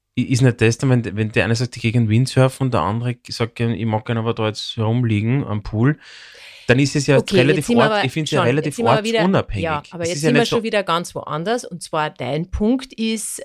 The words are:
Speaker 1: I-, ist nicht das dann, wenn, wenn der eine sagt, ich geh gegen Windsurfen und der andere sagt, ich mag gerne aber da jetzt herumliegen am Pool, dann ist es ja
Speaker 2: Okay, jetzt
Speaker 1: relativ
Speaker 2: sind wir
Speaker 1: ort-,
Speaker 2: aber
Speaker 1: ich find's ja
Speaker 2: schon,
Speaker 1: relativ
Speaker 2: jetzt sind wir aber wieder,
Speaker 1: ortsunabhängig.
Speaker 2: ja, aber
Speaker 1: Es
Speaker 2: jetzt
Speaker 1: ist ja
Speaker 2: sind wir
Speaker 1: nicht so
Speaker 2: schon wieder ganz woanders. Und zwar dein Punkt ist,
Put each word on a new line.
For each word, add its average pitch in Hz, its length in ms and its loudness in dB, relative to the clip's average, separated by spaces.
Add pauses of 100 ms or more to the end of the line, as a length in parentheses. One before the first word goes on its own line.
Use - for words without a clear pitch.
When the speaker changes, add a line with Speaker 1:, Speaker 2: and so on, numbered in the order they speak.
(180)
Speaker 1:
I-, 127 140 -2
ist 117 80 2
nicht 123 220 4
das 113 160 4
dann, 139 100 0
wenn, 113 280 0
wenn 110 140 -2
der 107 140 2
eine 113 100 2
sagt, 117 220 -4
ich - 60 -12
geh 113 100 0
gegen 117 160 2
Windsurfen 131 600 2
und 120 40 -4
der 120 80 0
andere 117 360 -2 (120)
sagt, - 320 -6
ich 117 240 -2
mag 107 220 -2
gerne 113 140 -2
aber 113 120 -2
da 110 140 -2
jetzt - 320 -6
herumliegen 113 680 0
am 104 180 -4
Pool, 123 360 0 (680)
dann 123 100 6
ist 143 160 2
es 143 120 -2
ja 139 120 4
Speaker 2:
Okay, - 200 0
jetzt - 60 6
Speaker 1:
relativ 147 220 2
Speaker 2:
sind 240 100 2
wir 233 60 6
Speaker 1:
ort-, 220 100 2
Speaker 2:
aber 202 120 0
Speaker 1:
ich 127 80 -4
find's 156 180 -4
ja 147 100 0
Speaker 2:
schon, 135 60 2
Speaker 1:
relativ 143 200 0
Speaker 2:
jetzt 147 100 -6
sind 233 100 -4
wir - 60 4
aber 214 120 2
wieder, 226 140 0
Speaker 1:
ortsunabhängig. 185 460 0
Speaker 2:
ja, 151 260 -4
aber 170 140 -10
Speaker 1:
Es 165 60 -2
Speaker 2:
jetzt 175 80 -4
Speaker 1:
ist 143 40 -6
ja 160 60 2
Speaker 2:
sind - 60 4
wir 247 80 4
Speaker 1:
nicht 226 80 -2
so 233 60 0
Speaker 2:
schon 220 60 -2
wieder 214 200 0
ganz 175 320 -2
woanders. 185 500 -4
Und 170 180 -14
zwar 151 280 -4
dein 147 400 -6
Punkt 247 420 -2
ist, 220 520 -6